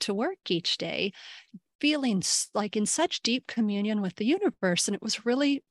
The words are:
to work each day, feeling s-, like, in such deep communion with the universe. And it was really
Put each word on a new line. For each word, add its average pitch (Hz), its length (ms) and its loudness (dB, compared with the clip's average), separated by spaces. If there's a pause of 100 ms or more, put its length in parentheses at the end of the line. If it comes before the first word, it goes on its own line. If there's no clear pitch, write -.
to 208 120 -2
work 285 380 -2
each - 260 0
day, - 360 -2 (640)
feeling 277 380 2
s-, - 360 0
like, 202 220 -2
in 214 100 2
such - 360 0
deep 240 260 0
communion 208 540 0
with 185 160 -2
the 208 80 0
universe. 254 640 2
And 202 60 0
it - 60 -6
was - 240 -4
really 277 460 2